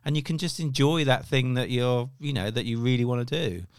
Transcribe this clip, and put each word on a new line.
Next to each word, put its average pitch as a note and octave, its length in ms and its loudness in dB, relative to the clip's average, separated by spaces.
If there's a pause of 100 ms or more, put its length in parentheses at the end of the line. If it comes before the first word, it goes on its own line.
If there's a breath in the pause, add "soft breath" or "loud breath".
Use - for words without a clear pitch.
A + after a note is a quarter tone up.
and D3 120 0
you D3 60 0
can D#3+ 160 -2
just E3 220 -4
enjoy D3+ 440 2
that B2+ 220 2
thing B2+ 280 2
that B2+ 140 0
you're, B2 400 0 (120)
you C#3+ 120 -4
know, G2+ 200 -2
that A2+ 120 -2
you A#2 140 -2
really A#2+ 260 2
wanna A#2+ 200 0
do. A#2+ 400 -4 (140 soft breath)